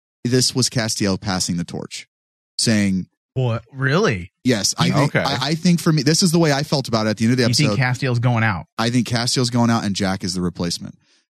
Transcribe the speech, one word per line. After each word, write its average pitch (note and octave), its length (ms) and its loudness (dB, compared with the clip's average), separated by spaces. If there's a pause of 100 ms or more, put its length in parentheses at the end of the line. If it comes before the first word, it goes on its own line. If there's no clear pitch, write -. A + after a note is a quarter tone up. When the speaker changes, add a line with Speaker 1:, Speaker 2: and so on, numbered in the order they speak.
(240)
Speaker 1:
this B2 300 2
was B2+ 160 0
Castiel A2 500 -2
passing F#2 360 -4
the E2+ 80 -4
torch, - 440 -14 (500)
saying, G2+ 480 0 (280)
Speaker 2:
What? A#2+ 380 -2
Really? C3+ 600 -2 (120)
Speaker 1:
Yes. A2+ 340 2
I - 80 2
Speaker 3:
You - 80 0
Speaker 1:
think, C3 220 2
Speaker 3:
Okay. F#2+ 80 0
Speaker 1:
I, C3+ 260 -2
I E3 40 0
think E3+ 260 2
for E3+ 120 2
me, D3+ 100 0
this D3+ 200 2
is F3 100 2
the F3 60 4
way D#3+ 140 4
I C#3 100 0
felt C#3+ 260 -2
about A2 180 0
it A2 40 2
at G#2+ 80 -2
the A2+ 60 0
end A2+ 80 4
of A#2+ 40 2
the B2 60 2
Speaker 2:
You A#2 60 4
Speaker 1:
episode. C#3 280 4
Speaker 2:
think - 40 -2
Castiel's B2 380 0
going A#2 260 2
out? G#2 220 -2 (120)
Speaker 1:
I A2+ 120 0
think A#2+ 160 2
Castiel's A#2+ 440 0
going A#2+ 200 2
out A2+ 140 2
and G2+ 100 -2
Jack F#2+ 300 -2
is F2+ 100 -4
the F#2 60 -4
replacement. F2 560 -6 (360)